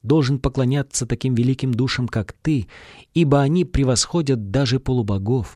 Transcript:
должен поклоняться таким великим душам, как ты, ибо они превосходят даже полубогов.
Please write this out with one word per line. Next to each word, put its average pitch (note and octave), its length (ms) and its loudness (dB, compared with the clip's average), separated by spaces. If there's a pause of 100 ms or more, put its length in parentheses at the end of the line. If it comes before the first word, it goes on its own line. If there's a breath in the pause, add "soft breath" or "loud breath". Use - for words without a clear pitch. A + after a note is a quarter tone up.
должен C3+ 380 2
поклоняться C3 640 -2
таким B2 300 -2
великим B2+ 360 0
душам, B2 360 -2
как - 240 -6
ты, - 340 -2 (480 loud breath)
ибо C#3+ 260 4
они E3 240 2
превосходят C3 880 0
даже C3 300 0
полубогов. G#2+ 760 -2